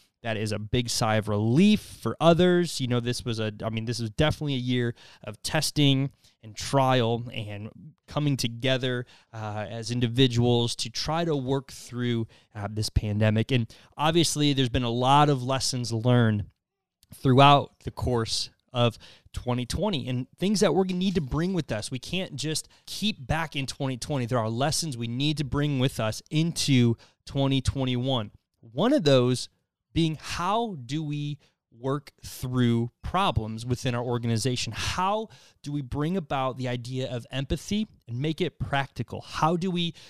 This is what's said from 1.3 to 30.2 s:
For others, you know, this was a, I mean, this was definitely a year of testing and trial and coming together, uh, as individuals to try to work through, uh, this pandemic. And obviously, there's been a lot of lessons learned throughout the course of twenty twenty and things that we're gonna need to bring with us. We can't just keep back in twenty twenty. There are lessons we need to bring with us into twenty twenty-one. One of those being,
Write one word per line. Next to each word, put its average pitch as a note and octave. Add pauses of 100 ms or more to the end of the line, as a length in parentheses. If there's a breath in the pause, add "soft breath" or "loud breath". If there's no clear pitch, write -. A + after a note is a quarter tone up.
For -
others, E3+
you B2+
know, B2
this A#2+
was A2+
a, G#2+ (100)
I A2
mean, A2
this A2+
was A#2
definitely D3
a -
year B2 (280 loud breath)
of -
testing C#3 (340 soft breath)
and G#2+
trial B2
and G#2 (380)
coming D3
together, B2 (260 soft breath)
uh, G#2+
as A2+
individuals A#2+
to -
try D#3
to E3
work C3+
through, A#2+ (280 soft breath)
uh, G#2
this G#2+
pandemic. G#2+
And A#2+ (220 loud breath)
obviously, D3
there's C3
been C3
a A#2+
lot C3
of C3+
lessons B2
learned A2+ (680)
throughout C3+
the A#2
course - (240)
of A#2+ (340 loud breath)
twenty B2
twenty E3
and B2+ (120)
things G3
that F3+
we're F#3
gonna F#3
need F#3
to F#3+
bring D3+
with E3
us. G#2+
We B2+
can't -
just C#3+ (180 soft breath)
keep G3
back D#3
in C#3
twenty C3
twenty. C3
There A#2+
are A2
lessons C3+
we A#2
need C#3+
to D3+
bring C#3
with C3
us A2
into C#3+ (280 soft breath)
twenty C3+
twenty-one. B2+ (280)
One C3
of C#4+
those B2+ (460)
being, D#3+